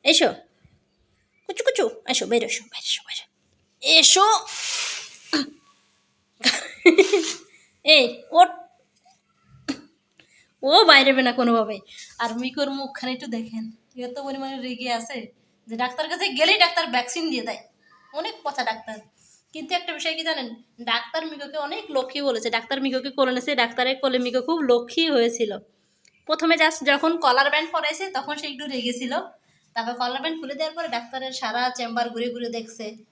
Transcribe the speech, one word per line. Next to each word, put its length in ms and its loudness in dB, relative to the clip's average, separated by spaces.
এসো, 300 4
কুচু 180 -8
কুচু, 260 2
এসো, 180 0
বাইরে 200 0
এসো, 180 -6
বাইরে 240 -12
এসো, 180 -4
বাইরে। 180 -12
এসো। 460 6
এই, 460 4
ওঠ। 180 6
ও 220 8
বাইরে 280 10
হবে 100 4
না 100 2
কোনোভাবেই। 480 0
আর 200 -4
মিকুর 320 -2
মুখখানে 420 -8
একটু 140 -10
দেখেন, 440 -8
এত 160 -10
পরিমাণে 420 -8
রেগে 320 -6
আছে 340 -8
যে 100 -10
ডাক্তার 320 -4
কাছে 200 -2
গেলেই 300 4
ডাক্তার 280 2
ভ্যাকসিন 440 -2
দিয়ে 120 -4
দেয়। 160 -8
অনেক 300 -8
পচা 220 -4
ডাক্তার। 340 -8
কিন্তু 220 -6
একটা 180 -4
বিষয় 220 -4
কি 80 -8
জানেন, 320 -4
ডাক্তার 440 -4
মিকুকে 300 -12
অনেক 340 -6
লক্ষ্মী 320 -2
বলেছে। 280 -2
ডাক্তার 320 -4
মিকুকে 280 -2
কোলে 200 2
নিয়েছে, 240 -2
ডাক্তারের 420 0
কোলে 220 0
মিকু 220 0
খুব 200 -2
লক্ষ্মী 500 2
হয়েছিল। 480 0
প্রথমে 300 2
just 280 2
যখন 360 2
কলার 300 4
ব্যান্ড 200 0
পরাইছে, 400 -4
তখন 260 -6
সে 100 -10
একটু 200 -12
রেগে 260 -4
ছিল। 280 -4
তারপর 200 -4
কলার 260 -4
ব্যান্ড 200 -4
খুলে 140 -10
দেওয়ার 200 -6
পরে 140 -6
ডাক্তারের 440 -8
সারা 380 -2
চেম্বার 400 -4
ঘুরে 200 -6
ঘুরে 180 -8
দেখছে 480 -10